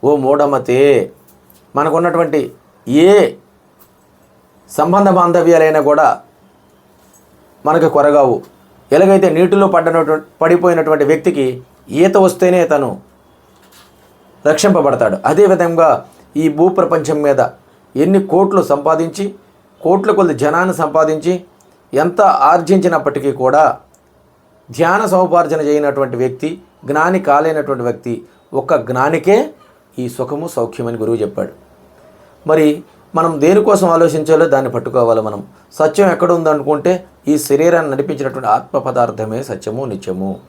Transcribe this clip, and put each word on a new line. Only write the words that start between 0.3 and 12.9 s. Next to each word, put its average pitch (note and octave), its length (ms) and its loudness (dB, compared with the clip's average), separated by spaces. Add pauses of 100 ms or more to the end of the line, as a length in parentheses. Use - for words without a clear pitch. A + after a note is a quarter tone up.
మనకున్నటువంటి D#3+ 760 -2 (360)
ఏ D#3+ 460 4 (1400)
సంబంధ F#3+ 320 2
బాంధవ్యాలైనా E3+ 720 2
కూడా D3 380 2 (1500)
మనకు D#3 240 2
కొరగావు. C#3+ 520 2 (500)
ఎలాగైతే F#3 380 4
నీటిలో F#3 380 2
పడ్డనటువంటి, E3 580 0 (160)
పడిపోయినటువంటి D#3+ 640 2
వ్యక్తికి C#3+ 560 -2 (280)
ఈత F#3 280 2
వస్తేనే F3+ 480 2
తను C3+ 340 -2 (1500)